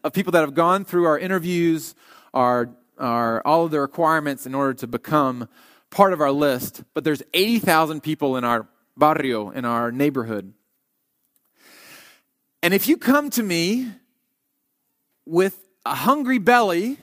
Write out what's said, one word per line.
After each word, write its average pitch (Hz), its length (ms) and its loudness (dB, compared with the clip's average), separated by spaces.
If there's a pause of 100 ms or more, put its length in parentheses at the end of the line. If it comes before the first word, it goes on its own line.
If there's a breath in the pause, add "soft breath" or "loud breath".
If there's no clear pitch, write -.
of - 80 -4
people 180 200 -2
that 170 80 6
have 143 140 -2
gone 180 300 2
through 175 220 0
our 151 120 2
interviews, 170 760 -2 (400 soft breath)
our, 123 340 2 (300)
our, 117 480 -2
all 165 180 2
of 165 60 -4
the 151 100 -2
requirements 151 640 -2
in 131 100 -10
order 135 200 -2
to 120 120 -10
become 127 600 -2 (400 soft breath)
part 196 240 4
of 160 80 -4
our 143 100 2
list. 139 640 -2
But 156 100 -6
there's 151 200 -2 (100)
eighty 220 260 2
thousand 160 440 2
people 147 340 -2
in 123 80 -2
our 117 240 -2 (260)
barrio, 135 560 0
in 127 140 -8
our 117 260 -2
neighborhood. 117 640 -4 (2000 loud breath)
And 175 120 2
if 196 140 0
you 311 100 2
come 285 320 2
to 233 120 -2
me 202 480 -2 (1300)
with 185 340 0 (280)
a 139 80 -2
hungry 254 440 0
belly, 220 640 2